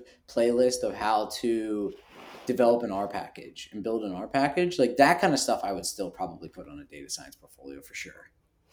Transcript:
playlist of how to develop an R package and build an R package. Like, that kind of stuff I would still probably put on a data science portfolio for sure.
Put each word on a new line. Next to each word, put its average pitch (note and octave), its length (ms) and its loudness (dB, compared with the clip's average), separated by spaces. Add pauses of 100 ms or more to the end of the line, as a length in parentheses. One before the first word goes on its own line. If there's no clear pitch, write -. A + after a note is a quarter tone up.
(280)
playlist B2 540 4
of G2+ 140 -2
how G#2+ 340 0 (120)
to A2 520 0 (540)
develop A#2+ 360 4
an G#2+ 80 -4
R G2+ 160 -2
package - 640 -12
and G#2 120 -10
build A2+ 200 -2
an G2 100 -6
R G2 140 -8
package. F3 520 0
Like, - 180 2
that D3+ 240 6
kind E3+ 120 4
of C3+ 60 2
stuff A2+ 240 0
I G2 80 -4
would F2+ 140 -6
still F#2+ 240 -6
probably E2 400 -10
put D#2 180 -18
on C#2+ 120 -16
a C#2+ 60 -18
data C#2+ 240 -16
science - 260 -12
portfolio C#2 460 -20
for - 120 -20
sure. - 380 -16 (420)